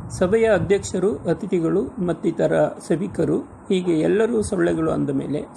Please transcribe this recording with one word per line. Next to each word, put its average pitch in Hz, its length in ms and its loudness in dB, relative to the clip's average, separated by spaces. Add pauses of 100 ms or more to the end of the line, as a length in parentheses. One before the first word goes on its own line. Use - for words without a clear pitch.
(180)
ಸಭೆಯ 214 260 4
ಅಧ್ಯಕ್ಷರು, 196 720 2
ಅತಿಥಿಗಳು 170 680 0 (220)
ಮತ್ತಿತರ 160 600 0
ಸಭಿಕರು 170 720 -2
ಹೀಗೆ 180 640 -2
ಎಲ್ಲರೂ 214 420 2
ಸೊಳ್ಳೆಗಳು 170 480 0
ಅಂದ 147 200 0
ಮೇಲೆ 139 320 -2 (140)